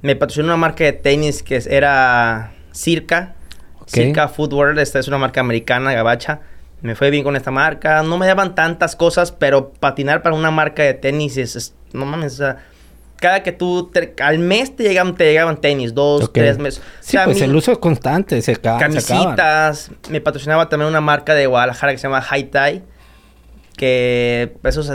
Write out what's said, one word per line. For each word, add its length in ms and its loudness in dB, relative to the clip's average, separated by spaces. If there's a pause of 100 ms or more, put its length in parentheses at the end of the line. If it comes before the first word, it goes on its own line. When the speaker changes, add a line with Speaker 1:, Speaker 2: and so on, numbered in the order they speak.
Speaker 1:
Me 140 2
patrocinó 300 -2
una 100 2
marca 280 0
de 80 4
tenis 500 0
que 140 -4
es, 100 -4
era 840 2 (200)
Circa. 640 -2 (460)
Speaker 2:
Ok. 80 -20
Speaker 1:
Circa 400 2
Footwear, 500 0
esta 200 0
es 100 -2
una 100 -2
marca 220 -2
americana, 520 0
gabacha. 480 0 (420)
Me 120 -6
fue 160 2
bien 140 0
con 120 -2
esta 140 -4
marca. 520 0
No 160 -2
me 80 2
daban 280 2
tantas 420 -2
cosas, 360 0
pero 400 2
patinar 500 -2
para 140 0
una 140 0
marca 320 0
de 120 2
tenis 440 -4
es... 180 -4
es, 180 -12 (180)
no 120 -6
mames, 300 -6
o 20 -16
sea, 220 -4 (580)
cada 260 0
que 100 -6
tú 380 -4
te, 320 -2
al 160 2
mes 380 0
te 80 -4
llegaban, 320 2
te 80 2
llegaban 360 4
tenis, 340 0
dos, 300 2
Speaker 2:
Ok. 100 -6
Speaker 1:
tres 240 2
meses. 220 -6
O 20 -16 (180)
Speaker 2:
Sí, 120 -6
Speaker 1:
sea, 120 4
Speaker 2:
pues, 140 2
Speaker 1:
mi 60 2
Speaker 2:
el 120 2
uso 160 2
es 60 2
constante, 640 0
se 100 0
acaba, 260 0
se 60 2 (140)
acaban. 20 0 (360)
Speaker 1:
Camisitas. 540 2 (200)
Me 100 -2
patrocinaba 480 0
también 220 0
una 100 0
marca 340 0
de 120 4
Guadalajara 460 2
que 60 -6
se 100 -14
llama 120 0
High 300 -4
Tie, 320 0 (920)
que 880 0
eso 160 0
es, 140 -6